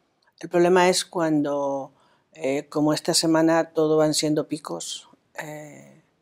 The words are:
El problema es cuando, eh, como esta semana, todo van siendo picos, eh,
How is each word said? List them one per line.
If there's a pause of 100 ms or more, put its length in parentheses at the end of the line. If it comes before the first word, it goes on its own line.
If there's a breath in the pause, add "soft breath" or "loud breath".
(380)
El
problema
es
cuando, (420)
eh,
como
esta
semana,
todo
van
siendo
picos, (340)
eh, (200)